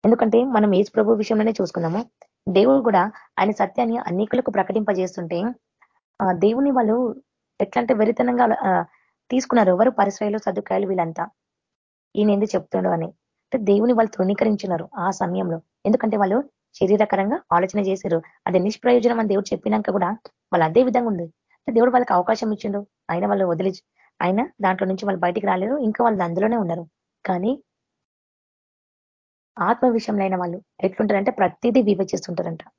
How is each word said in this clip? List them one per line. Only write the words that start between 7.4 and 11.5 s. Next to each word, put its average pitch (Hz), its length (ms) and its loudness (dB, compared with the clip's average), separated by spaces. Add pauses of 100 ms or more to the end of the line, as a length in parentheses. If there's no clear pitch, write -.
ఎట్లా 208 180 -2
అంటే 240 140 0
వెర్రితనంగా, 233 640 2 (120)
ఆ, 175 140 2 (480)
తీసుకున్నారు. 247 380 2
ఎవరు? 202 200 4
పరిసయ్యులు, 208 480 -2
సద్దుకాయలు, 190 500 -4
వీళ్ళంతా 170 420 -4 (840)